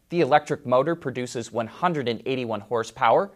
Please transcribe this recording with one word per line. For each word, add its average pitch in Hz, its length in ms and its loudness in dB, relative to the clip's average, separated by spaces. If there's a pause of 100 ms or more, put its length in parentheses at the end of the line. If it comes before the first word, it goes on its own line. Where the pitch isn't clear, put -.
The 170 120 0
electric 147 440 2
motor 135 300 2
produces 123 560 -8
one 113 160 -4
hundred 151 400 -4
and 113 180 -4
eighty-one 120 360 -4
horsepower 123 760 2